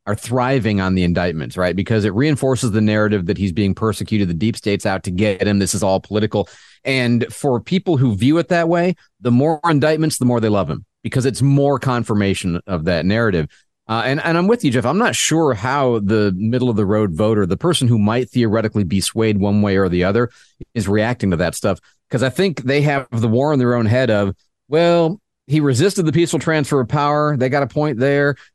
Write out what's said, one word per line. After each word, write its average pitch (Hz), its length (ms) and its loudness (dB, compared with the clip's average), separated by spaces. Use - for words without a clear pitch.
are 104 80 -4
thriving 120 640 -2
on 92 140 0
the 92 80 2
indictments, 87 560 -2
right? 90 180 0
Because 104 300 0
it 92 80 -2
reinforces 131 560 0
the 107 100 0
narrative 107 460 2
that 98 100 -2
he's 95 160 -2
being 98 220 0
persecuted. 104 540 -2
The 85 60 -4
deep 104 220 -2
state's 101 300 -2
out 95 160 -2
to 98 80 -8
get 95 360 0
him. 104 120 2
This 95 160 0
is 101 80 -4
all 95 180 2
political. 104 480 -2
And 123 460 0
for 123 300 -2
people 180 380 -2
who 123 180 2
view 135 220 2
it 170 100 -2
that 170 200 0
way, 175 260 0
the 123 100 -2
more 147 380 2
indictments, 156 480 2
the 147 80 -2
more 123 160 2
they 110 80 0
love 101 220 0
him, - 160 -10
because 120 240 -2
it's 120 160 -2
more 139 360 2
confirmation 101 880 -2
of 87 200 -4
that 82 180 0
narrative. 98 420 0
Uh, 113 180 -4
and, 139 180 -2
and 165 140 0
I'm 180 80 0
with 233 180 0
you, 143 60 2
Jeff. 120 160 0
I'm 147 100 0
not 208 200 0
sure 156 360 0
how 127 460 0
the 104 380 2
middle 120 340 0
of 107 60 0
the 104 100 0
road 107 260 0
voter, 104 320 0
the 90 140 -2
person 156 300 0
who 120 100 4
might 110 320 0
theoretically 110 540 0
be 90 180 -2
swayed 110 360 0
one 104 220 0
way 101 160 2
or 95 140 2
the 87 140 0
other, 117 260 0
is 101 140 -4
reacting 107 440 0
to 85 60 0
that 82 160 -2
stuff. 98 240 -2
'Cause 123 140 -2
I 131 80 0
think 175 320 -2
they 139 200 0
have 139 280 0
the 117 180 0
war 135 240 2
in 143 60 2
their 123 160 2
own 120 120 0
head 123 240 2
of, 101 240 0
well, 170 520 2
he 147 100 2
resisted 156 480 2
the 143 60 0
peaceful 170 260 2
transfer 147 420 0
of 123 80 0
power. 147 480 0
They 127 120 2
got 139 160 0
a - 20 -2
point 151 320 -2
there. 143 380 2